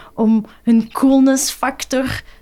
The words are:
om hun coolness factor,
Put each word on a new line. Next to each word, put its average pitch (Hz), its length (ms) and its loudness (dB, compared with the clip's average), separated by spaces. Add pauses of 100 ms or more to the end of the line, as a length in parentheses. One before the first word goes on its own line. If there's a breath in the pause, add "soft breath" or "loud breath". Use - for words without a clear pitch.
(140 loud breath)
om 220 320 0 (180 soft breath)
hun 226 280 2
coolness 269 600 2
factor, - 680 -6 (200 soft breath)